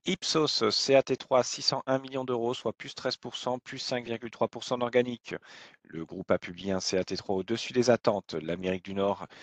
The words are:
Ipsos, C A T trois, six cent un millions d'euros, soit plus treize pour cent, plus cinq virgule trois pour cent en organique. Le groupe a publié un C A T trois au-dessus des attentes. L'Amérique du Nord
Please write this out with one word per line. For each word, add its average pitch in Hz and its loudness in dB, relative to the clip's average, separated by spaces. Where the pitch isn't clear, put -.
Ipsos, 156 2
C 135 4
A 135 8
T 131 -2
trois, 127 2
six - -6
cent - 0
un 131 2
millions 131 -6
d'euros, 123 0
soit 113 -4
plus - -14
treize - -4
pour - -12
cent, 127 -2
plus - -14
cinq 123 -4
virgule 117 -6
trois - 0
pour 120 -10
cent 127 -2
en 123 -4
organique. 123 2
Le 80 -8
groupe 92 -6
a 92 6
publié 92 -6
un 95 0
C - 0
A 92 2
T 95 -4
trois - -4
au-dessus 104 -4
des 123 4
attentes. 110 2
L'Amérique 90 -4
du 98 -10
Nord 98 0